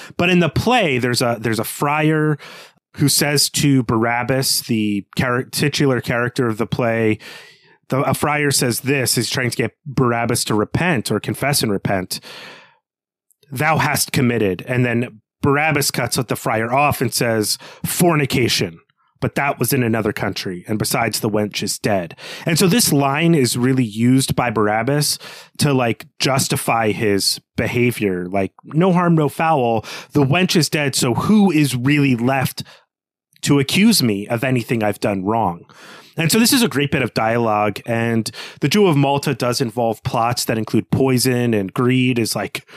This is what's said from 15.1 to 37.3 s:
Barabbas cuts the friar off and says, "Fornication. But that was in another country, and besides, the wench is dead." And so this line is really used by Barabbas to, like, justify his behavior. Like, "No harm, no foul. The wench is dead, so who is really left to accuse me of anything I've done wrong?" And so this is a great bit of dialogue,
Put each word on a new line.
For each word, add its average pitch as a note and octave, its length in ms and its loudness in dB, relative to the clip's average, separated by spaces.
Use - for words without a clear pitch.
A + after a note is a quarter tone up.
Barabbas D3 480 0
cuts B2 260 -4
the - 200 -4
friar A2+ 360 -2
off C#3 280 2
and A#2+ 120 -2
says, A2+ 460 -2
"Fornication. C3+ 960 0
But - 180 -4
that C#3+ 220 -2
was B2 140 -2
in C3 100 2
another A2 300 0
country, F#2 560 -6
and G#2+ 100 -4
besides, A2+ 420 -2
the A2+ 100 -2
wench G#2 320 -2
is G2+ 160 -6
dead." F#2+ 360 -2
And E3 140 0
so G3+ 80 4
this G#3 260 2
line D3 420 2
is C3 220 2
really B2+ 260 2
used A#2+ 540 2
by B2 140 0
Barabbas A2+ 680 0
to, C#3+ 160 2
like, B2 320 0
justify B2+ 760 0
his G2 480 0
behavior. G#2+ 720 0
Like, F#2+ 260 -4
"No F3+ 280 2
harm, F3 220 2
no D3+ 160 2
foul. B2+ 560 0
The D3 100 2
wench E3+ 320 2
is D#3+ 140 2
dead, D3 260 -2
so B2 200 0
who G3+ 360 4
is D3 240 2
really C3+ 400 2
left B2+ 480 -2
to C#3+ 160 4
accuse F#3 440 4
me G#2 260 0
of A#2 160 -2
anything B2 380 0
I've G#2 180 0
done G2 240 0
wrong?" G2 400 0
And D#3+ 120 0
so A3+ 80 2
this A3+ 140 4
is A#3+ 100 4
a G#3+ 60 2
great C#3+ 220 -2
bit C#3 120 0
of A2+ 120 -4
dialogue, A2 720 2